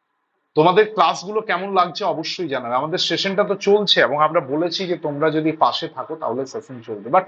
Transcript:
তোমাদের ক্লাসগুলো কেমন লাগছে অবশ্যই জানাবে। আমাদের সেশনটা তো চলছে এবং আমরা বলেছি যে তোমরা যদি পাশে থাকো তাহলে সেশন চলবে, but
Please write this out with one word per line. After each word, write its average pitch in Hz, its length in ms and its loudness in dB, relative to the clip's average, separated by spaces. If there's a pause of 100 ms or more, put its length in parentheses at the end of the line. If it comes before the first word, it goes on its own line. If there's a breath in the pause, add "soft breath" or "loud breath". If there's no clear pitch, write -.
(540)
তোমাদের 180 400 4
ক্লাসগুলো 180 460 0
কেমন 196 320 -4
লাগছে 180 320 0
অবশ্যই 160 440 -4
জানাবে। 123 260 -4
আমাদের 156 240 -2
সেশনটা 196 460 -2
তো 190 100 -2
চলছে 202 460 4
এবং 143 220 2
আমরা 156 180 2
বলেছি 165 460 -2
যে 170 120 -2
তোমরা 151 320 0
যদি 156 220 0
পাশে 143 360 0
থাকো 131 280 -10
তাহলে 127 300 -4
সেশন 131 340 -12
চলবে, 110 300 -12
but 185 180 4